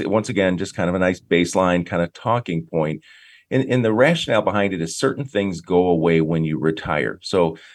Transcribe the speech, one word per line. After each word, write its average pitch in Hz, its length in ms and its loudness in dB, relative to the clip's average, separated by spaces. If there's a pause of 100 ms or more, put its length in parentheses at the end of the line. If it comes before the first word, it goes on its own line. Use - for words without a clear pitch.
once 104 240 0
again, 92 280 0
just 92 180 -8
kind 87 140 0
of 87 60 0
a 92 40 -2
nice 92 220 0
baseline 87 640 2
kind 87 180 -2
of 85 80 -4
talking 98 580 -4
point. 78 320 -2 (500)
And, 131 200 0
and 123 140 2
the 110 80 2
rationale 131 480 2
behind 101 320 0
it 85 80 -6
is 82 160 -6
certain - 260 -2
things 98 380 -4
go 90 260 2
away 82 320 2
when 80 240 0
you 78 160 -2
retire. 76 600 -2
So 87 360 0 (180)